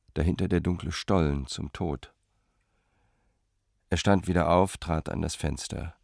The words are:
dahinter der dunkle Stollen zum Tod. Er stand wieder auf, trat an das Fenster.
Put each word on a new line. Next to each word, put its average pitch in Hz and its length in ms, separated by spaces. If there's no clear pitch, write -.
dahinter 87 340
der 87 120
dunkle 87 300
Stollen 73 560
zum - 260
Tod. 78 400
Er 90 60
stand 98 300
wieder 87 240
auf, 92 260
trat 80 320
an - 140
das 78 140
Fenster. - 680